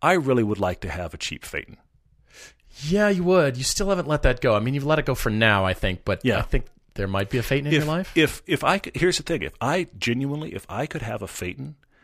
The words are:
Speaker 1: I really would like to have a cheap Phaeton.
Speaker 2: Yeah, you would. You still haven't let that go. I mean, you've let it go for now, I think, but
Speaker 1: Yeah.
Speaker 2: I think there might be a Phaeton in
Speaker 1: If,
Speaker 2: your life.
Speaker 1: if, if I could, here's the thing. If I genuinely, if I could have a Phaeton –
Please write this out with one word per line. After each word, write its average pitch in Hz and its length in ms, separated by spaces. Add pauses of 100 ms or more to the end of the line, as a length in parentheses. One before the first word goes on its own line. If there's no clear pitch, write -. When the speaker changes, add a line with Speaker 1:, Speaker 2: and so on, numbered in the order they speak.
Speaker 1:
I 165 120
really 131 280
would 104 180
like 90 200
to 90 100
have 87 240
a - 40
cheap - 260
Phaeton. - 340 (1040)
Speaker 2:
Yeah, 196 260
you 180 160
would. 165 320
You 131 80
still 196 240
haven't 180 200
let 151 140
that 123 180
go. 113 160
I 104 40
mean, 127 140
you've 139 120
let 156 120
it 143 80
go 131 80
for - 160
now, 107 340
I 92 100
think, 92 300
but 98 200
Speaker 1:
Yeah. 107 140
Speaker 2:
I - 40
think - 240 (280)
there 98 140
might 98 220
be 127 80
a 113 40
Phaeton 139 260
in 156 40
Speaker 1:
If, 151 120
Speaker 2:
your - 80
life. 180 220
Speaker 1:
if, - 320
if 170 160
I 175 160
could, - 180
here's 170 200
the 151 60
thing. 143 200
If - 180
I 156 260 (100)
genuinely, 135 580
if 98 140
I 113 180
could 147 160
have 117 200
a 95 60
Phaeton – 135 480 (280)